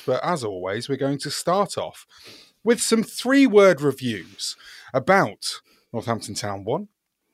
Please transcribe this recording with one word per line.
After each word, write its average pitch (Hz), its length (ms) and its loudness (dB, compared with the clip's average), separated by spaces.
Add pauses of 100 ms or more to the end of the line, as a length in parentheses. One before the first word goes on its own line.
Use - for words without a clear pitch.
but 127 180 -2
as 165 200 -4
always, 98 440 -6
we're 139 80 -2
going 139 240 -2
to 147 100 -10
start 180 480 -2
off - 300 -10 (560)
with 220 180 2
some 226 220 2
three-word 208 800 6
reviews 117 720 -4 (380)
about 135 680 0 (320)
Northampton 113 420 -6
Town 101 300 -8
one, 156 240 -4 (460)